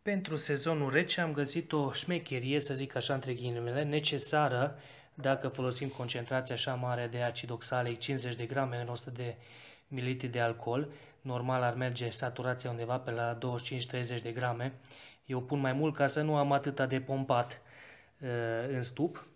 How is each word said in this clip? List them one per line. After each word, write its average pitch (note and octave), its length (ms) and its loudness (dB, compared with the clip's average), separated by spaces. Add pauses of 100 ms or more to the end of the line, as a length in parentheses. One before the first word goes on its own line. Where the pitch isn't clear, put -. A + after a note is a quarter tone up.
Pentru F#3+ 340 0
sezonul C#3+ 560 2
rece F3+ 300 4
am D#3+ 120 2
găsit D3 380 -2
o C#3+ 200 4
șmecherie, C#3+ 680 0
să C#3+ 140 -2
zic C3+ 220 -4
așa, C3+ 180 0
între C3 200 -2
ghilimele, A#2+ 500 0
necesară D3 960 2 (340)
dacă C3+ 340 2
folosim B2+ 400 -2
concentrația B2+ 680 -2
așa B2+ 200 -2
mare B2 320 0
de A#2+ 140 -2
acid A#2+ 280 -2
oxalic, A#2+ 500 -2
cincizeci B2 360 -2
de A#2 100 -4
grame B2+ 360 0
în A#2 60 -4
o B2 80 -4
sută - 140 -10
de A#2+ 260 -6 (520)
mililitri B2+ 400 -2
de A#2+ 120 0
alcool. A#2 520 0 (300)
Normal B2+ 400 0
ar A#2+ 120 4
merge B2 360 -2
saturația B2+ 600 -2
undeva A#2 300 0
pe B2+ 120 -4
la A#2 220 0
douăzeci A#2+ 320 -2
și - 60 -6
cinci, B2 160 -4
treizeci B2 340 -2
de A#2 100 -4
grame. B2 420 0 (520)
Eu B2+ 160 -2
pun C#3 180 0
mai C3 140 4
mult D3+ 220 2
ca C#3+ 120 6
să D3+ 140 2
nu D3+ 140 4
am C#3+ 160 6
atâta C#3 340 4
de C3 160 0
pompat, C3+ 600 2 (580)
uh, C3+ 100 -6 (380)
în C3 160 0
stup. - 520 -2